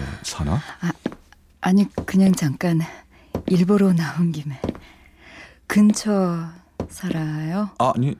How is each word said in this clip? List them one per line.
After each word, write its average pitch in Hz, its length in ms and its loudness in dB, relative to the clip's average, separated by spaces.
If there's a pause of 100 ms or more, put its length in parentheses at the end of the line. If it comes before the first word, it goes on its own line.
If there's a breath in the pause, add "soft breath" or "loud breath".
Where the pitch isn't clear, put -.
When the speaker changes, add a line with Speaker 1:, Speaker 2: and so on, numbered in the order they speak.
(220)
Speaker 1:
사나? - 340 -4 (260)
Speaker 2:
아, 170 100 -2 (680)
아니, 190 280 4 (160)
그냥 190 280 4
잠깐 165 480 0 (640 loud breath)
일 185 180 4
보러 202 280 4
나온 165 400 0
김에. 147 260 -10 (1040 loud breath)
근처 196 840 2 (400)
살아요? 165 800 -4 (100)
Speaker 1:
아, 127 160 0
아니, 131 240 -2